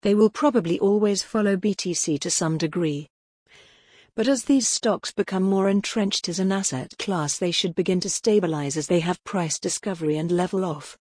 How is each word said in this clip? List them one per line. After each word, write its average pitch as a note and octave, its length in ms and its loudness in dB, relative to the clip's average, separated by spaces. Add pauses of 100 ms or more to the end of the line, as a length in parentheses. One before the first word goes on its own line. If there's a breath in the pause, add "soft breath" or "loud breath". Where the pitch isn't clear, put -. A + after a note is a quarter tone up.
They G#3 140 2
will G#3+ 160 6
probably G3+ 480 2
always G3+ 420 2
follow G#3 340 0
B F#3+ 200 0
T F3+ 180 -6
C D3+ 240 -2
to E3+ 140 -4
some D#3+ 260 0
degree. D#3 520 -2 (1040 soft breath)
But A3+ 120 0
as C4+ 160 2
these C4+ 240 4
stocks - 440 -2
become G3 320 -2
more G3 260 2
entrenched G3+ 600 0
as E3+ 100 -4
an F#3+ 120 2
asset F#3+ 460 -4
class, E3 400 -4
they F3 140 0
should F3 240 -2
begin F3+ 240 2
to F#3+ 100 -4
stabilize D#3+ 680 0
as D3+ 120 -4
they F3 140 2
have F3 220 -4
price E3+ 360 -4
discovery E3 580 -2
and E3 140 -2
level F#3 340 0
off. D3 320 -8 (100)